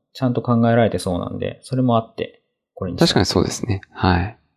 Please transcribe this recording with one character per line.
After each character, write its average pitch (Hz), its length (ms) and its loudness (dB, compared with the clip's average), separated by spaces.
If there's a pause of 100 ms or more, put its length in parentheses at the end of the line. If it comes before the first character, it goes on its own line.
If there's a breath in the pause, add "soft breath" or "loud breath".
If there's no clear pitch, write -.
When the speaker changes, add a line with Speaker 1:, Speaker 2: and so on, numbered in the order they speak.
(120)
Speaker 1:
ち - 100 -8
ゃ 127 60 2
ん - 60 0
と 113 80 -4
考 120 140 2 (120)
え 117 60 4
ら 117 80 6
れ 107 80 4
て - 80 -4
そ 90 180 -4
う - 40 -2
な 98 100 -6
ん 101 80 -8
で、 - 240 -8
そ - 140 -6
れ 131 60 2
も 120 140 2
あ 113 40 2
っ - 140 -10
て、 - 280 -10 (320)
こ 95 120 -8
れ 87 60 -6
に 90 60 -10
し - 20 4
た。 165 60 4
Speaker 2:
確 - 80 2
か 120 60 4
に 92 60 2
そ - 140 0
う - 40 2
で - 60 -4
す - 140 -10
ね。 98 160 -2 (120)
は 90 280 2
い。 95 180 -6 (180)